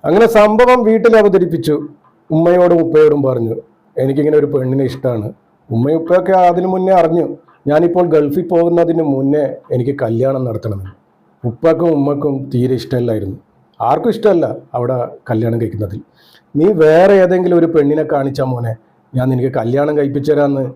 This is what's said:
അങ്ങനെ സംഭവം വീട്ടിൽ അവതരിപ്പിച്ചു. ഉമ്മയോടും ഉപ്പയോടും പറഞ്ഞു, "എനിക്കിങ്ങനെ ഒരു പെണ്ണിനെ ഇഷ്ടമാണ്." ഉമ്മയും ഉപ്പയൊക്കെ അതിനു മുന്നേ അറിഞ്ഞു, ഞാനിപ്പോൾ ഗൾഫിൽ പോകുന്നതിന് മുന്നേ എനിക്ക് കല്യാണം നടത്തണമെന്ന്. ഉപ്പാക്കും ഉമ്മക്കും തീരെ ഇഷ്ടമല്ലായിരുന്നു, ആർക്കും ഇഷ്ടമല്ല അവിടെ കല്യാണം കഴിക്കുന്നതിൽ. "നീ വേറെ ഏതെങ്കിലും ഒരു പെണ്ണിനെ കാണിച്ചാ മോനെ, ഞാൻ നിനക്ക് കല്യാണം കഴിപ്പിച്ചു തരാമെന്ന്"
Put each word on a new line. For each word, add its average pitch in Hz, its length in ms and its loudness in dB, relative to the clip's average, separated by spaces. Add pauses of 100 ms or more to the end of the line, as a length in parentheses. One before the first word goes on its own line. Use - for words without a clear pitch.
അങ്ങനെ 196 220 4 (120)
സംഭവം 226 400 4 (120)
വീട്ടിൽ 226 220 4 (120)
അവതരിപ്പിച്ചു. 170 500 0 (560)
ഉമ്മയോടും 170 520 4
ഉപ്പയോടും 156 420 4
പറഞ്ഞു, 117 300 -2 (460)
"എനിക്കിങ്ങനെ 143 400 0
ഒരു 143 120 -2
പെണ്ണിനെ 135 380 -2
ഇഷ്ടമാണ്." 117 360 -6 (440)
ഉമ്മയും 135 300 0
ഉപ്പയൊക്കെ 180 340 0 (160)
അതിനു 180 240 -2
മുന്നേ 185 240 0
അറിഞ്ഞു, 165 260 2 (460)
ഞാനിപ്പോൾ 170 420 2
ഗൾഫിൽ 151 400 0
പോകുന്നതിന് 170 580 2
മുന്നേ 139 320 0 (320)
എനിക്ക് 123 280 -2
കല്യാണം 127 440 -2
നടത്തണമെന്ന്. 101 480 -8 (500)
ഉപ്പാക്കും 165 520 0
ഉമ്മക്കും 143 380 -2 (180)
തീരെ 127 280 0
ഇഷ്ടമല്ലായിരുന്നു, 113 560 -4 (440)
ആർക്കും 143 340 -2
ഇഷ്ടമല്ല 175 320 0 (300)
അവിടെ 123 200 -4 (340)
കല്യാണം 113 320 -2
കഴിക്കുന്നതിൽ. 104 380 -8 (580)
"നീ 156 80 2 (160)
വേറെ 175 420 4
ഏതെങ്കിലും 175 360 0
ഒരു 165 140 2
പെണ്ണിനെ 151 380 2
കാണിച്ചാ 139 400 -2
മോനെ, 120 200 -6 (400)
ഞാൻ 127 200 -2
നിനക്ക് 127 280 -2
കല്യാണം 143 380 -2
കഴിപ്പിച്ചു 143 340 -2
തരാമെന്ന്" 143 320 0 (100)